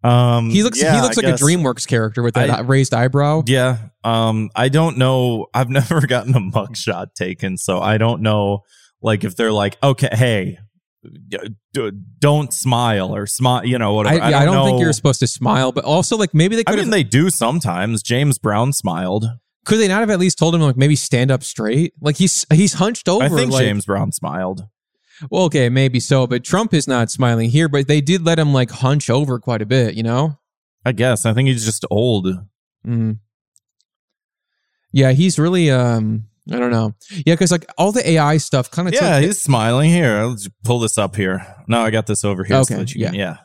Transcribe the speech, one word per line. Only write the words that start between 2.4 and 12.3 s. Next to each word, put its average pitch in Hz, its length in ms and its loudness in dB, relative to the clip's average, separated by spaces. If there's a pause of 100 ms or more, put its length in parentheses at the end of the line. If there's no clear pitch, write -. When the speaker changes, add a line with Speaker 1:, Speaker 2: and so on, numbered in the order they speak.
Speaker 1:
I - 100 -2
Speaker 2:
raised 131 340 2
eyebrow. 143 520 2
Speaker 1:
Yeah. 127 320 0 (260)
Um, 113 500 0
I 127 140 0
don't 160 300 0
know. 127 540 0
I've 120 180 0
<laughs> - 0 -
never 139 360 0
gotten 123 280 0
a 117 60 4
mugshot 98 760 -6
taken, 92 420 -6
so 90 240 -4
I 104 180 0
don't 113 240 0
know, 101 380 0 (420)
like, 107 220 -2
if 92 120 -6
they're 113 160 0
like, 101 300 -2
"Okay, 139 300 0
hey, 107 460 0 (680)
d-, 101 260 -10 (180)
d-, 117 180 -4 (300)
don't 147 320 2